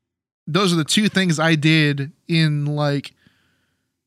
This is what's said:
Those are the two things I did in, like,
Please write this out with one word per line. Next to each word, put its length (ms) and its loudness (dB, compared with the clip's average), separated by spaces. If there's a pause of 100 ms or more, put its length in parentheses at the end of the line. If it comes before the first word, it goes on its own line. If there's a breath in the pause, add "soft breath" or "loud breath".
(460)
Those 260 0
are 40 0
the 80 0
two 240 0
things 320 0
I 160 2
did 540 0 (160)
in, 400 0
like, 460 -2 (960)